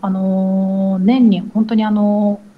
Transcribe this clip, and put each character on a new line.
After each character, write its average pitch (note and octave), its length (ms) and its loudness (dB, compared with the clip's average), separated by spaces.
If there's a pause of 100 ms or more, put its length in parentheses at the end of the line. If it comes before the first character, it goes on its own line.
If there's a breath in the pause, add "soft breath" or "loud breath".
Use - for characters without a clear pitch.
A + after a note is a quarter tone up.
あ G3 80 -6
の F#3+ 920 -2
ー、 F#3 40 0
年 A#3+ 240 4
に F#3 120 2
本 G#3+ 260 -2
当 A3+ 80 -2
に A3 100 2
あ G#3+ 60 -2
の G#3 500 0 (180)